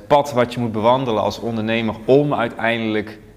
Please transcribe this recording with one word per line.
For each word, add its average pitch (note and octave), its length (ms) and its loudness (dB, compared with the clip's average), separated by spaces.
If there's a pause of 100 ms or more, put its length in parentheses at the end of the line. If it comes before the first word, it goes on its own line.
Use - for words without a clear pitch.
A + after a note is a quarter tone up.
pad C#3+ 260 2
wat B2 220 0
je C3 60 -6
moet A#2 120 -2
bewandelen A2+ 500 2
als G2+ 160 -2
ondernemer A2+ 560 -2 (100)
om C#3+ 300 4
uiteindelijk A2+ 840 -2 (180)